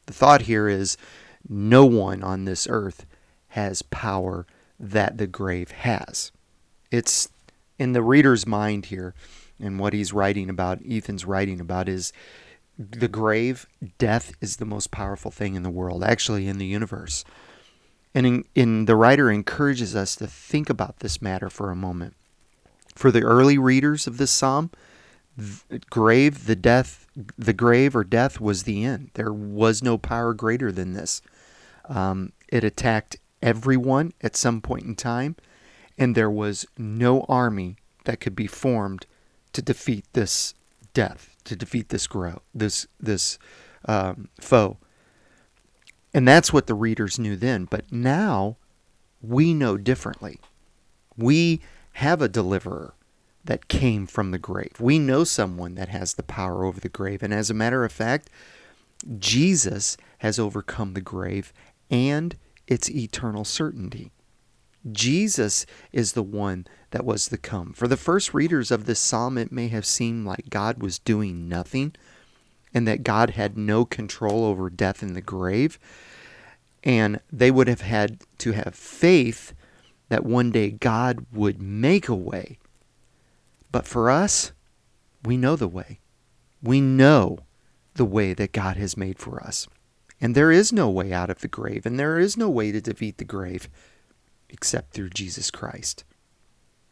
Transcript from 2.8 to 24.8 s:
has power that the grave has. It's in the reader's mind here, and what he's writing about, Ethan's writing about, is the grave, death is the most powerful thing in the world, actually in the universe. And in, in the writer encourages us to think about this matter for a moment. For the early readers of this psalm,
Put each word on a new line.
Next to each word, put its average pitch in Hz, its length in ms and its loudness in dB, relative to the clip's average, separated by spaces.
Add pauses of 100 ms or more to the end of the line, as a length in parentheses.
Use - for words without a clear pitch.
has 98 320 -4
power 92 600 -4 (360)
that 104 380 0
the 101 100 -2
grave 90 420 -6
has. - 640 -4 (580)
It's - 380 0 (500)
in 127 140 0
the 120 100 2
reader's 127 420 6
mind 104 420 -2
here, 92 280 -10 (460)
and 98 180 -6
what 101 140 0
he's 101 200 -2
writing 101 380 0
about, 92 340 -4
Ethan's 104 400 -6
writing 95 360 -2
about, 90 280 -4
is 92 240 -6 (640)
the 113 320 -4
grave, 110 600 -2 (300)
death 117 420 0
is 104 160 -8
the 113 80 -8
most 104 260 -6
powerful 98 400 -8
thing 98 240 -6
in 92 80 -6
the 90 80 -4
world, 90 320 -4
actually 104 460 0
in 98 100 -4
the 95 80 -6
universe. 101 580 -6 (880)
And 127 140 4
in, 123 180 2 (120)
in 113 300 4
the 110 100 6
writer 127 340 6
encourages 117 640 -2
us 98 220 -2
to 107 100 -10
think - 420 -4
about 104 300 -4
this - 240 -8
matter 95 260 -4
for 98 220 -8
a 90 60 -6
moment. 90 380 -8 (800)
For - 160 6
the 113 120 6
early 127 360 8
readers 135 480 4
of 120 120 -10
this 135 120 0
psalm, 139 400 0 (680)